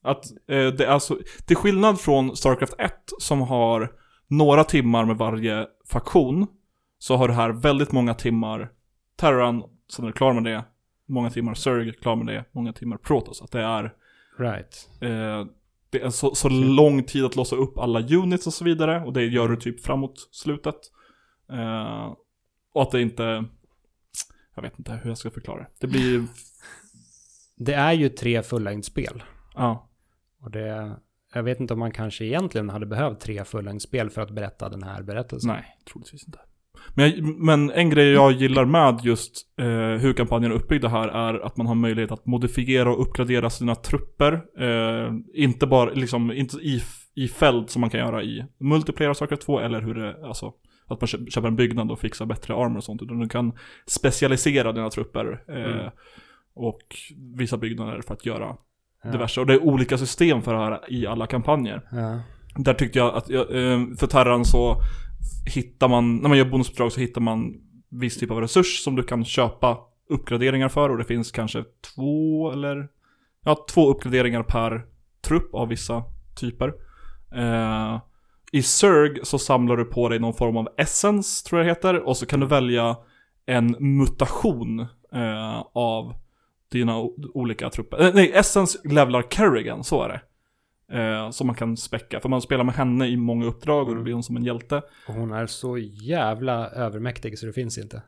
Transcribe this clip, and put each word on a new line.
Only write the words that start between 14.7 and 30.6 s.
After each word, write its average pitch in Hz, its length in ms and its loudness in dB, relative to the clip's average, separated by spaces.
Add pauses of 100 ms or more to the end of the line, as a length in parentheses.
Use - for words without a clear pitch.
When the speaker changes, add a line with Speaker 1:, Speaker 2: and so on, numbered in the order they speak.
Speaker 1:
eh, 110 440 -6 (440)
det 135 120 -2
är 127 80 -4
så, 135 260 -2
så - 120 0
Speaker 2:
Okej. 131 160 4 (120)
Speaker 1:
lång 143 280 6
tid 135 220 -2
att 123 100 -4
låsa 127 200 -2
upp 131 220 -2
alla 117 220 0
units 175 480 2
och 156 60 -6
så 175 100 -10
vidare, 165 420 0
och 156 80 -10
det 127 120 0
gör 117 220 0
du 117 80 0
typ 120 300 -10
framåt 135 460 -6
slutet. 147 440 -8 (760)
Eh, 113 640 -8 (600)
och 143 80 0
att 131 100 0
det 123 100 0
inte... 113 440 -4 (1080)
Jag - 80 -12
vet - 160 -14
inte 113 240 -12
hur 120 80 -8
jag 113 60 -10
ska - 140 -12
förklara - 280 -14
det. - 80 -18 (120)
Det - 80 -6
blir 127 420 0
Speaker 2:
<laughs> - 1300 -20
Det 127 160 -2
är 147 200 4
ju 147 160 4
tre 117 340 -2
fullängdsspel. 107 800 -6 (320)
Speaker 1:
Ja. 120 340 -2 (520)
Speaker 2:
Och 120 100 -16
det... 107 400 -8 (420)